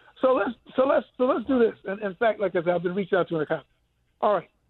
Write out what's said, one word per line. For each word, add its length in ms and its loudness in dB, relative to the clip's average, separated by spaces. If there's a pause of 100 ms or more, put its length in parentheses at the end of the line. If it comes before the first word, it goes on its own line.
(220)
So 120 4
let's, 180 0 (240)
so 100 2
let's, 220 0 (100)
so 60 0
let's 240 0
do 100 0
this. 160 4 (120)
And 160 -8
in 140 -6
fact, 240 0
like 160 -2
I 40 2
said, 100 -2
I've 140 0
been 100 -4
reaching 240 -2
out 120 0
to 80 -2
an 40 -2
accountant. 260 -4 (540)
All 140 2
right, 140 -4 (200)